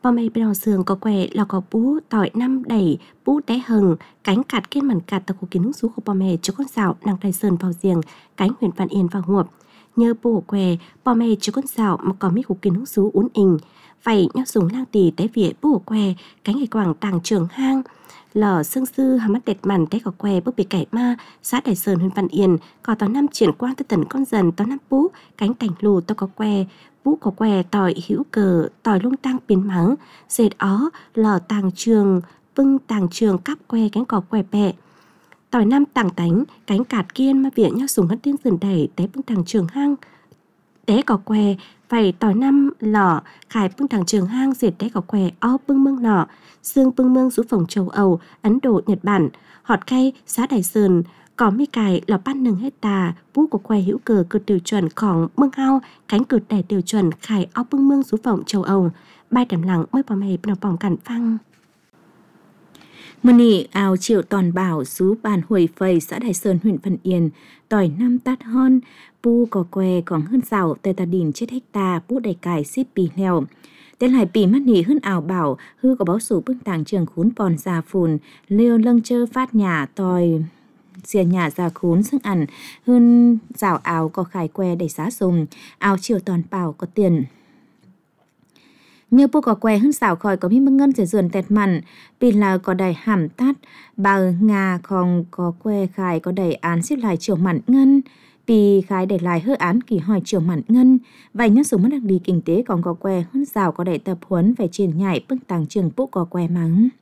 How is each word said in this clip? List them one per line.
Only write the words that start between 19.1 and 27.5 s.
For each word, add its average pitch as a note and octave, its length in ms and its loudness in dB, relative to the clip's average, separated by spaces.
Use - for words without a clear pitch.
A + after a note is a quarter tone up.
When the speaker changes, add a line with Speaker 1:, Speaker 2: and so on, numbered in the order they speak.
Speaker 1:
hà A3+ 120 0
mắt A3 180 -2
đẹp G3+ 160 -4
màn F#3 240 0
té G3+ 180 -4
có F#3+ 140 -6
que G3 220 0
bước B3 160 -6
bị G3 80 0
cải F#3+ 280 -4
ma, A#3+ 240 0
xã B3 220 -4
Đại G#3 120 0
Sơn F#3+ 220 -2
huyện F#3 120 0
Văn F#3 180 -2
Yên, F#3 280 2
có A3+ 120 -2
tàu G#3 140 -2
năm C#4 200 0
triển A3 240 0
quan B3 220 -6
tới - 140 -8
tần F#3 160 0
con C4+ 200 -4
dần F#3 280 0
tàu G3+ 140 -4
năm C4+ 120 -6
bú, C#4 160 2
cánh G#3+ 160 -2
tành A3 160 -4
lù G3+ 200 2
tàu F3 140 -6
có G3 120 -6
que, G3+ 380 -2
bú D4 120 2
có A3 140 -4
que G3+ 320 0